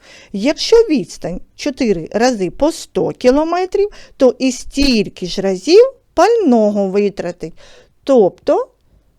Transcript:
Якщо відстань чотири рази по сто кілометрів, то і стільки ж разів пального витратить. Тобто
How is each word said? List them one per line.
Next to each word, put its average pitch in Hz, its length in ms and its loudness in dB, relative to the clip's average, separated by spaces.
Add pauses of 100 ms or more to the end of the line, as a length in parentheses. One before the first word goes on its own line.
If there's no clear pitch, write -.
(320)
Якщо 285 440 0
відстань 294 640 -2 (160)
чотири 214 560 -4
рази 214 380 0
по 311 220 -2
сто - 380 -6
кілометрів, 349 800 0 (280)
то 247 220 2
і 262 140 -2
стільки 233 760 -4
ж 180 160 -6
разів 320 500 2 (220)
пального 240 760 2
витратить. 185 680 -4 (500)
Тобто 269 680 2 (480)